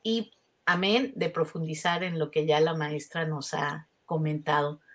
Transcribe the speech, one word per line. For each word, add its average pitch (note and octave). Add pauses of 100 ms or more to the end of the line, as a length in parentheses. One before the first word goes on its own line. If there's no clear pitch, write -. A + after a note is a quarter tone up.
y A3 (340)
amén G3+
de E3+
profundizar E3
en E3+
lo D3+
que D#3
ya D3+
la D#3+
maestra D3+
nos D3+
ha D3+ (180)
comentado. D3+ (140)